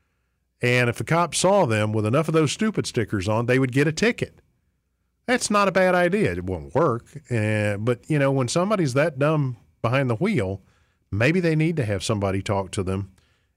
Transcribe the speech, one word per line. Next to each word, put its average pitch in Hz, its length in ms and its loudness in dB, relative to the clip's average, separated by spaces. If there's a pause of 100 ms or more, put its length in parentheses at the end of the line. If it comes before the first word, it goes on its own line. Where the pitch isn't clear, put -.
(640)
And 123 260 2
if 117 80 -4
the 117 60 -4
cops 165 340 0
saw 190 280 4
them 107 280 0
with 107 140 0
enough 147 200 0
of 165 60 -2
those 160 180 2
stupid - 360 -2
stickers 104 420 -4
on, 113 160 0
they 127 140 2
would 131 120 0
get 143 160 2
a 156 40 0
ticket. - 500 -2 (840)
That's 240 240 0
not 202 160 2
a 185 40 2
bad 185 220 4
idea. 175 380 2
It 87 120 -4
won't 87 300 -6
work. 131 320 0 (260)
Uh, 107 460 0
but, 110 300 -2
you 156 100 0
know, 139 140 2
when 135 160 0
somebody's 175 480 0
that 139 240 0
dumb 143 380 0 (240)
behind 127 280 0
the 113 60 -2
wheel, 107 460 -2 (500)
maybe 139 280 2
they 165 160 0
need 160 220 0
to 120 80 -2
have 101 180 -2
somebody 98 380 -2
talk 98 300 -2
to 101 120 -4
them 95 280 -4 (460)